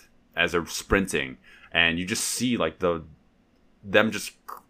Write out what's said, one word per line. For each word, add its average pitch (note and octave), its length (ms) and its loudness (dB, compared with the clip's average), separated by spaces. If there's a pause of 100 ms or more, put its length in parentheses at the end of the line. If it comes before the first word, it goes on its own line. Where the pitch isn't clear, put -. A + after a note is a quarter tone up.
(360)
as E2 160 2
they're E2+ 140 0
sprinting. D#2 680 0 (360)
And E2+ 260 2
you F2+ 60 -2
just G#2+ 200 -2
see, A#2+ 320 -2
like, E2 240 -2
the, E2+ 220 0 (800)
them G#2+ 280 4
just G2+ 220 -8 (380)